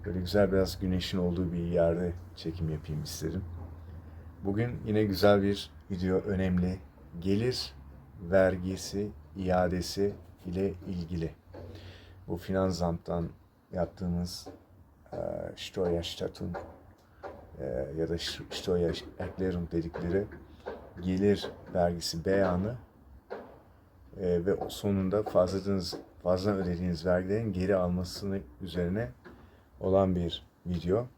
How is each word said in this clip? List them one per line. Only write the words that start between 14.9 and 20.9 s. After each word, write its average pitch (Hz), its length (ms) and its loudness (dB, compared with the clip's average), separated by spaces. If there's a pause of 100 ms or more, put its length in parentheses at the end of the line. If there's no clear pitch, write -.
e, 50 40 -10 (400)
Steuererstattung, 87 1000 -4 (1000)
e, 67 60 -8 (340)
ya 80 100 0
da 85 60 -2
Sch-, - 360 -6
Steuererklärung 87 1200 -2
dedikleri 85 520 0 (760)